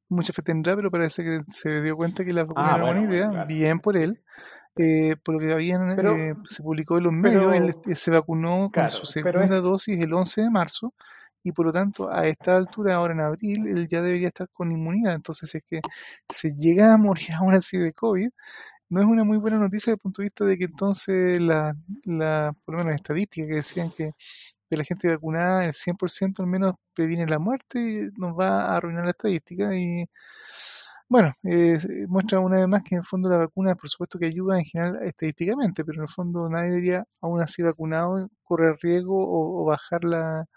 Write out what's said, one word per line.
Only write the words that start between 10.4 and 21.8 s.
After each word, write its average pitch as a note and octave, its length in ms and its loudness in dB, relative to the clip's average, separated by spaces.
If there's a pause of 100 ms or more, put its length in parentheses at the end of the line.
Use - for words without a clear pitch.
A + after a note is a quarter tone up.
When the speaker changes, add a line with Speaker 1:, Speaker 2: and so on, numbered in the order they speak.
Speaker 1:
de A#3 80 2
marzo, A3 460 -2 (480)
y F3 80 -4
por E3 160 0
lo D#3+ 40 2
tanto, F#3+ 400 -2
a E3 140 0
esta F3+ 300 2
altura, F#3 400 0
ahora F3 180 0
en D#3+ 60 -2
abril, G3+ 480 -2
él F3 200 -2
ya E3+ 140 -2
debería F3+ 280 0
estar F#3 220 -10
con E3+ 200 -4
inmunidad. E3+ 420 0
Entonces, D#3+ 360 -8
si D#3 100 -8
es - 40 -14
que D#3+ 180 -8 (460)
se D3+ 280 -6
llega F3 360 6
a A3 60 8
morir G3+ 300 2
<laughs> D#3+ 100 -8
aún F#3 160 4
así F#3+ 240 2
de E3+ 160 0
covid, A3 360 0 (600)
no F3 120 0
es G3+ 40 6
una A3+ 180 6
muy G#3+ 140 4
buena A3 200 0
noticia G#3 340 0
desde A3 60 2
el - 20 -14
punto G3 220 -6
de G3+ 40 -4
vista G3+ 200 -2
de F#3+ 120 4
que F3+ 80 -2
entonces F#3 760 0
la, D#3 340 2 (280)